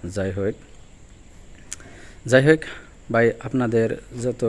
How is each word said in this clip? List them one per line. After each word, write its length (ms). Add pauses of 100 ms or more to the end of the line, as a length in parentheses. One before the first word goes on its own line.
যাই 280
হোক, 220 (1800)
যাই 180
হোক 120 (520)
ভাই, 140 (200)
আপনাদের 420 (340)
যত 260